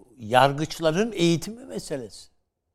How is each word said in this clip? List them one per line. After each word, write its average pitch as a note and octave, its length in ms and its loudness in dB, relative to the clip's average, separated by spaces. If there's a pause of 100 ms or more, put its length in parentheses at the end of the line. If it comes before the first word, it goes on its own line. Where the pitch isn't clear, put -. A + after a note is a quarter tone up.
(200)
yargıçların D3 920 2
eğitimi E3+ 540 0
meselesi. D3 680 -12 (420)